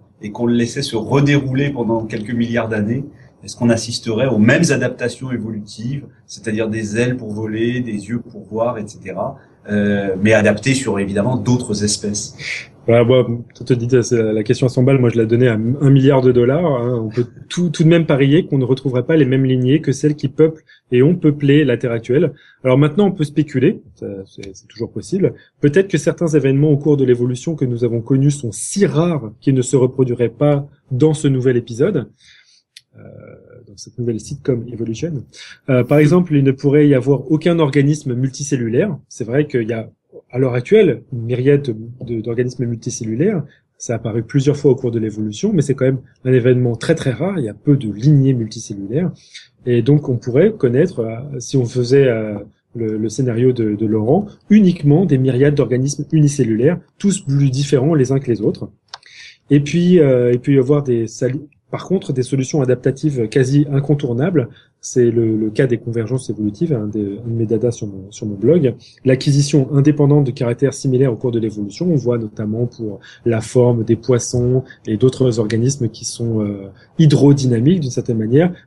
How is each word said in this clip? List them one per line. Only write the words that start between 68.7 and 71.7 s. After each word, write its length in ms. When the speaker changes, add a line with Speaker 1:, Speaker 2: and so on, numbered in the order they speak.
Speaker 2:
L'acquisition 720
indépendante 500
de 60
caractères 440
similaires 380
au 40
cours 140
de 80
l'évolution, 540